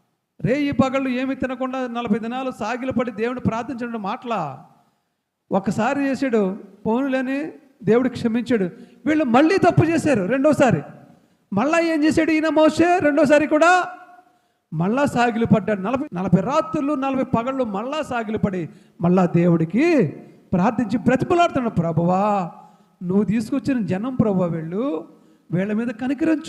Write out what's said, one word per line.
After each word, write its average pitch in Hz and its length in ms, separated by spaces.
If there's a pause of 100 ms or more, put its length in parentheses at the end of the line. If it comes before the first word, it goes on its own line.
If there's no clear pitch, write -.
(420)
రేయి 285 300
పగళ్ళు 262 380
ఏమి 262 260
తినకుండా 254 520
నలభై 233 320
దినాలు 254 320
సాగిలపడి 247 600
దేవుని 233 280
ప్రార్థించడం 233 640
మాటలా? 196 640 (840)
ఒకసారి 220 540
చేశాడు, 226 520 (280)
పోనులేని 262 680 (320)
దేవుడు 240 260
క్షమించాడు. 226 600 (360)
వీళ్ళు 311 200
మళ్ళీ 302 320
తప్పు 349 280
చేశారు 294 380
రెండోసారి. 254 580 (720)
మళ్ళా 285 260
ఏం 320 240
చేశాడు 320 280
ఈయన 311 180
మోషే? 311 480
రెండోసారి 294 500
కూడా 339 380 (880)
మళ్ళా 208 320
సాగిలు 233 400
పడ్డాడు. 208 360
నలభై, 254 320
నలభై 185 280
రాత్రులు, 294 520
నలభై 269 300
పగళ్ళు 254 400
మళ్ళా 240 380
సాగిలు 226 360
పడి 185 320 (320)
మళ్ళా 180 240
దేవుడికి 175 840 (460)
ప్రార్థించి 214 440
బ్రతిమలాడుతున్నాడు. 262 760
ప్రభువా, 175 800 (520)
నువ్వు 190 200
తీసుకొచ్చిన 240 640
జనం 208 300
ప్రభువా, 190 320
వీళ్ళు, 196 600 (440)
వీళ్ళ 196 220
మీద 233 140
కనికరం 294 600